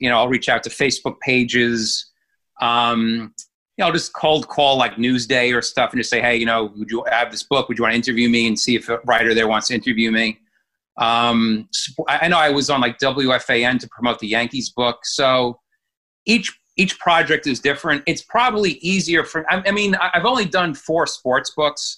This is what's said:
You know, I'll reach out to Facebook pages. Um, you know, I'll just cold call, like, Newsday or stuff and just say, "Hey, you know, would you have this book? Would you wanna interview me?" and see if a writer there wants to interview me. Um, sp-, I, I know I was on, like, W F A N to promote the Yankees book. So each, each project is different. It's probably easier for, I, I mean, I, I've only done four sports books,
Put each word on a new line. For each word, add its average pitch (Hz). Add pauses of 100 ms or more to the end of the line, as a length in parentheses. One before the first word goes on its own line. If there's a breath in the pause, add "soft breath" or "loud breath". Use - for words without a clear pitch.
You 127
know, 123
I'll 117
reach 123
out 117
to 117
Facebook -
pages. 120 (520)
Um, 117 (420)
you 202
know, 180
I'll 165
just -
cold 156
call, 139
like, 120
Newsday 123
or 120
stuff 120
and 127
just 113
say, 117
"Hey, 120
you 117
know, 113
would 104
you 117
have 117
this 107
book? 135
Would 120
you 120
wanna 113
interview 120
me?" 117
and 107
see -
if 113
a 117
writer 117
there 113
wants 107
to 123
interview 113
me. 113 (580)
Um, 117
sp-, -
I, 143
I 165
know 175
I 151
was 143
on, 139
like, 123
W 131
F 123
A 120
N 123
to 117
promote 120
the 110
Yankees 117
book. 120
So 127 (640)
each, 214 (180)
each 185
project 165
is 127
different. 143
It's 160
probably 214
easier 165
for, 160
I, 190
I 202
mean, 202
I, 180
I've 170
only 240
done 175
four 160
sports 135
books, -